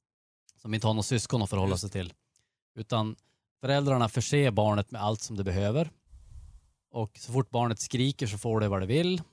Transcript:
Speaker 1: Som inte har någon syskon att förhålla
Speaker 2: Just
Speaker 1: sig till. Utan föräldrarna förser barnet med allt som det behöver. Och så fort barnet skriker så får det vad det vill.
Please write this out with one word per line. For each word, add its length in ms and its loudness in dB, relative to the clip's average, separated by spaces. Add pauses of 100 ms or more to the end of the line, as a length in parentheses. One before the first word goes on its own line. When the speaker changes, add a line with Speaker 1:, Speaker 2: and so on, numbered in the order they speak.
(640)
Speaker 1:
Som 120 -4
inte 120 2
har 80 4
någon 100 0
syskon 380 0
att 80 -2
förhålla 200 2
Speaker 2:
Just 100 0
Speaker 1:
sig 100 -8
till. 220 -6 (640)
Utan 420 -2 (440)
föräldrarna 480 2
förser 420 2
barnet 400 2
med 120 -8
allt 180 0
som 160 -10
det 80 -2
behöver. 460 0 (1000)
Och 280 -6
så 140 -14
fort 180 0
barnet 300 0
skriker 460 -2
så 120 -4
får 220 0
det 80 2
vad 120 0
det 60 -2
vill. 360 0 (100)